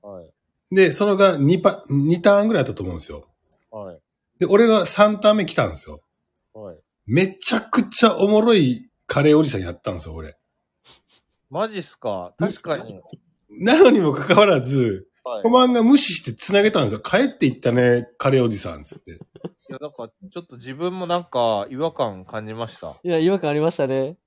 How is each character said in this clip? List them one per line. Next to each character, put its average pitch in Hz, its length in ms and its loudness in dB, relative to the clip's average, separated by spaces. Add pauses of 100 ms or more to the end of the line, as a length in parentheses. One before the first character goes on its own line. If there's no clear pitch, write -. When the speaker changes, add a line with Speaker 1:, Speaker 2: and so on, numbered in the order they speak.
Speaker 1:
は 95 200 -18
い。 - 520 -16
Speaker 2:
で、 185 180 4
そ 202 140 0
の 202 100 0
が 190 200 4
二 156 240 2
パ-、 - 280 -2
二 151 340 0
タ 202 180 4
ー 208 40 0
ン 220 40 -2
ぐ 226 60 -2
ら 156 60 0
い 127 40 0
だ - 60 -6
っ - 20 -10
た - 40 -10
と 101 60 -10
思 87 100 -8
う - 20 -10
ん - 40 -10
で - 60 -12
す - 60 -18
よ。 - 180 -18 (420)
Speaker 1:
は 101 220 -16
い。 80 80 -20 (380)
Speaker 2:
で、 175 80 0
俺 208 200 4
が 214 200 2
三 208 340 2
タ 214 100 4
ー 214 40 2
ン 214 40 0
目 185 80 -2
来 - 80 -10
た 120 120 0
ん 87 40 -6
で 78 40 -14
す - 140 -16
よ。 - 140 -20 (520)
Speaker 1:
は 104 180 -18
い。 78 60 -20 (280)
Speaker 2:
め 170 220 0
ち - 280 -4
ゃ 220 40 -2
く - 280 -2
ち - 180 2
ゃ 208 100 2
お 196 120 2
も 214 120 4
ろ 226 140 2
い 127 360 0 (160)
カ 143 160 -2
レ 151 120 6
ー 156 40 6
お 156 40 4
じ 147 80 -2
さ 98 80 -6
ん 92 40 -6
や 87 100 -10
っ - 80 -18
た - 100 -8
ん 87 40 -8
で 80 40 -10
す 80 100 -14
よ、 80 60 -16
俺。 80 220 -16 (1120)
Speaker 1:
マ 190 180 -6
ジ 208 100 -10
っ 175 40 -10
す - 160 -20
か？ 92 400 -8
確 202 240 -4
か 156 160 -6
に。 104 220 -16 (500)
Speaker 2:
な 208 280 0
の 330 120 8
に 233 100 4
も 151 120 0
か 135 120 -8
か 202 160 4
わ 208 60 6
ら 160 140 2
ず、 120 480 -2 (160)
Speaker 1:
は 117 160 -8
い。 - 20 -8
Speaker 2:
コ 226 80 2
マ 254 160 6
ン 247 60 0
が 233 100 2
無 269 160 6
視 190 160 0
し - 80 -6
て 120 100 -10
繋 202 300 0
げ 208 80 4
た 196 100 -2
ん 131 40 0
で 107 60 -2
す 110 40 -6
よ。 107 100 -10
「帰 226 200 0
っ - 60 -2
て - 160 -2
い 123 120 -2
っ - 20 -20
た 123 120 0
ね、 123 440 2
カ 135 140 -2
レ 131 100 2
ー 123 40 2
お 117 40 0
じ 104 100 -6
さ 82 180 -12
ん」 76 60 -18
っ - 20 -20
つ - 140 -18
っ - 40 -20
て。 - 80 -20
Speaker 1:
い 80 60 -20 (520)
や、 - 100 -16
な 147 100 -12
ん 143 40 -16
か、 113 160 -16
ち - 300 -20
ょ - 20 -12
っ 175 60 -20
と 123 100 -20
自 123 160 -16
分 180 260 -8
も 180 80 -8
な 175 120 -4
ん 170 60 -8
か 113 460 -2
違 127 60 -12
和 160 160 -6
感 98 320 -8
感 107 220 -12
じ 110 80 -12
ま 113 160 -10
し - 100 -20
た。 80 220 -16
Speaker 3:
い 175 60 -8
や、 165 100 -2
違 165 120 2
和 196 100 -2
感 151 100 -4
あ - 20 -4
り 151 80 -2
ま 165 100 0
し - 60 -12
た 143 100 -2
ね。 135 300 -4 (100)